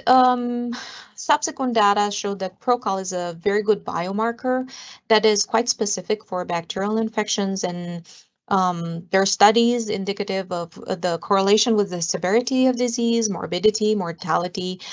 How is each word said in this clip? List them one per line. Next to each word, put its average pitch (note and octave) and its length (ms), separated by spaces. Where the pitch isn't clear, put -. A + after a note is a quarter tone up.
um, A#3+ 680
subsequent C#4+ 580
data G#3 380
showed G3 300
that F#3 200
procal A#3+ 380
is F#3+ 160
a F3 260
very G#3 220
good G3+ 200
biomarker A#3 880
that F#3+ 160
is G#3+ 220
quite A#3 240
specific G#3 520
for F3+ 220
bacterial F#3+ 540
infections, G#3 680
and, F3 420
um, E3+ 600
there F#3+ 120
are G3 40
studies A3+ 600
indicative F#3+ 640
of, E3+ 340
uh, - 80
the E3+ 240
correlation G3 560
with G3+ 160
the F3 120
severity A#3+ 640
of B3+ 100
disease, A#3 540
morbidity, F#3+ 640
mortality, F3+ 840